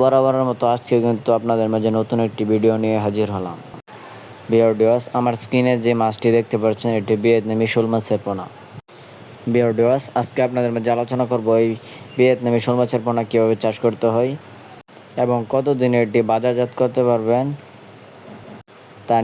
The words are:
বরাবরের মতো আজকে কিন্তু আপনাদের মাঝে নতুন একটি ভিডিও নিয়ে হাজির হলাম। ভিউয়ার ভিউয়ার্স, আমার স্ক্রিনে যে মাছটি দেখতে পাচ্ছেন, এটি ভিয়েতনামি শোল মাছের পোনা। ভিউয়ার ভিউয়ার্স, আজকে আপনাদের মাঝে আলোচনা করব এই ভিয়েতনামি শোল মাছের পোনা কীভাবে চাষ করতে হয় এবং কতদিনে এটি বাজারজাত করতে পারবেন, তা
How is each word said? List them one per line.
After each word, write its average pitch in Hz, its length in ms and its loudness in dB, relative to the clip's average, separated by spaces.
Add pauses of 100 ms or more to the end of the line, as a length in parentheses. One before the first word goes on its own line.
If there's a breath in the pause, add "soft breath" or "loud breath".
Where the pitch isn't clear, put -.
বরাবরের 131 480 2
মতো 123 160 -4 (100)
আজকে 120 200 -2 (100)
কিন্তু 117 240 -2 (100)
আপনাদের 113 340 0
মাঝে 110 260 0
নতুন 113 220 -2
একটি 113 220 -4 (100)
ভিডিও 110 300 2
নিয়ে 110 220 0
হাজির 104 300 -2
হলাম। 90 220 -8 (920 loud breath)
ভিউয়ার 113 300 4
ভিউয়ার্স, 117 260 2 (140)
আমার 120 240 0
স্ক্রিনে 127 320 0 (100)
যে 120 160 2
মাছটি 113 360 0
দেখতে 113 260 0
পাচ্ছেন, 110 360 0
এটি 104 160 0 (100)
ভিয়েতনামি 113 480 2
শোল 113 200 2
মাছের 107 320 -2
পোনা। 95 220 -6 (1040 loud breath)
ভিউয়ার 120 260 4
ভিউয়ার্স, 127 260 2 (160)
আজকে 120 260 -6
আপনাদের 123 280 -2
মাঝে 117 220 -2
আলোচনা 123 360 -2
করব 113 160 -2 (140)
এই 113 60 2 (480 loud breath)
ভিয়েতনামি 123 480 2
শোল 123 160 0
মাছের 117 240 0
পোনা 117 260 -2
কীভাবে 113 320 2
চাষ 110 220 0
করতে 113 300 0
হয় 123 160 0 (920)
এবং 120 160 0 (140)
কতদিনে 127 500 0
এটি 113 180 0 (100)
বাজারজাত 120 400 0 (100)
করতে 127 200 0 (100)
পারবেন, 117 360 0 (1600)
তা 120 160 2